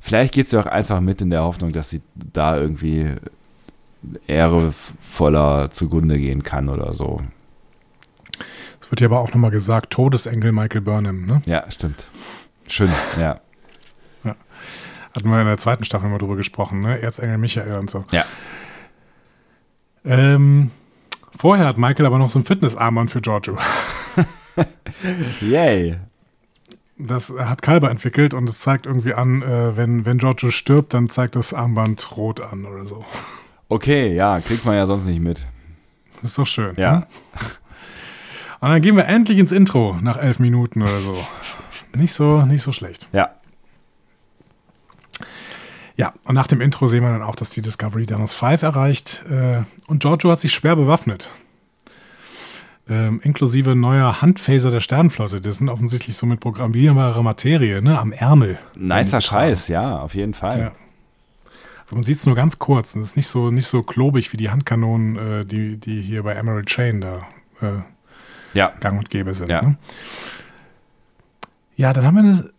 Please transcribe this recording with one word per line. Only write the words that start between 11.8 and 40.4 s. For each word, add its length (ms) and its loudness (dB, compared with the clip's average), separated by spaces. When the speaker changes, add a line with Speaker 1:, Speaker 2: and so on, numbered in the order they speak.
Speaker 1:
Schön, 240 2
ja. 220 -2
Speaker 2:
Ja. 140 -6
Hatten 160 -4
wir 120 4
in 80 4
der 100 0
zweiten 260 -2
Staffel 240 -4
mal 100 -4
drüber 180 -4
gesprochen, 440 -6
ne? 220 -2
Erzengel 340 -4
Michael 380 -4
und 160 -6
so. 220 -10
Speaker 1:
Ja. 120 0
Speaker 2:
Ähm, 680 6
vorher 300 4
hat 120 0
Michael 280 4
aber 120 4
noch 120 4
so 80 2
ein 60 2
Fitnessarmband 680 0
für 100 -4
Giorgio. 380 -4
<laughs> 840 -6
Speaker 1:
Yay. 580 2
Speaker 2:
Das 400 -6
hat 260 -4
Kalber 280 4
entwickelt 440 0
und 140 -2
es 120 -6
zeigt 260 0
irgendwie 280 -2
an, 280 0
äh, 340 -2
wenn, 280 0
wenn 140 2
Giorgio 340 0
stirbt, 420 2
dann 140 2
zeigt 260 -2
das 180 -2
Armband 640 -2
rot 240 -6
an 260 -12
oder 200 -16
so. 180 -16
Speaker 1:
Okay, 460 2
ja, 260 2
kriegt 240 -6
man 120 2
ja 100 2
sonst 200 -2
nicht 140 -2
mit. 240 -4
Speaker 2:
Ist 160 -8
doch 80 0
schön, 300 -6
Speaker 1:
Ja. 220 2
Speaker 2:
ne? 80 -4
Und 80 0
dann 140 6
gehen 140 6
wir 100 6
endlich 320 4
ins 140 6
Intro 500 4
nach 160 0
elf 200 0
Minuten 440 2